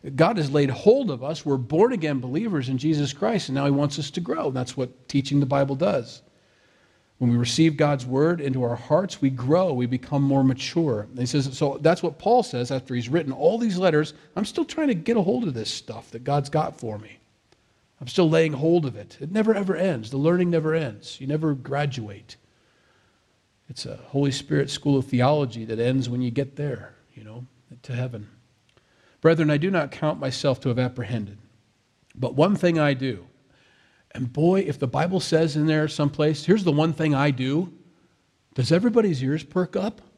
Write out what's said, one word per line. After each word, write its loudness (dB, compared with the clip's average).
God 4
has -2
laid 2
hold 4
of -6
us. -8
We're 2
born-again 2
believers -2
in 0
Jesus 0
Christ, -2
and -4
now 0
he 2
wants 0
us -6
to -6
grow. -4
That's -6
what -8
teaching 0
the 2
Bible 0
does. -2
When 2
we 4
receive 2
God's 0
word 2
into -2
our -2
hearts, -2
we 4
grow, 2
we 0
become -2
more 4
mature. 0
And -14
he -2
says, -2
so -2
that's 4
what -4
Paul 4
says -4
after -6
he's -4
written 0
all 2
these 0
letters, 2
"I'm -2
still -4
trying -2
to 2
get 0
a 2
hold 0
of -4
this -6
stuff -12
that -14
God's 0
got -2
for -8
me. -18
I'm -14
still 4
laying 4
hold 2
of -6
it." -18
It -8
never, 2
ever 0
ends. -2
The -4
learning 2
never 0
ends. -6
You -8
never 0
graduate. -6
It's -14
a -12
Holy 0
Spirit -2
school 0
of 0
theology 0
that -6
ends 0
when -4
you -2
get -4
there, -8
you -20
know, -16
to -10
heaven. -6
"Brethren, 4
I 4
do 0
not 0
count -2
myself -2
to -2
have 0
apprehended, -4
but -4
one 4
thing 2
I 2
do." -6
And -6
boy, 4
if -4
the -2
Bible 0
says 2
in 2
there 2
someplace, 0
"Here's 4
the 4
one 2
thing 0
I 2
do," -2
does 0
everybody's 4
ears -2
perk -2
up? -4